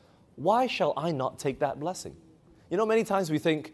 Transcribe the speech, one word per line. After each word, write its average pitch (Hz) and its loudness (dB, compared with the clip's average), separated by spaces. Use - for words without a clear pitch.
why 214 2
shall 165 0
I 160 -2
not 135 -2
take 135 -4
that 135 -2
blessing? 165 -8
You 170 0
know, 220 2
many 220 4
times 196 0
we 151 2
think 156 0